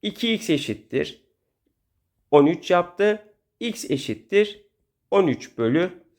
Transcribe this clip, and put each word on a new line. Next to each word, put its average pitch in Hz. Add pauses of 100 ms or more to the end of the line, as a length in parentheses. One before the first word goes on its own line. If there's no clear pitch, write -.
İki 226
x 220
eşittir - (1040)
on 147
üç 170
yaptı. 196 (240)
X -
eşittir - (460)
on 190
üç -
bölü 143 (160)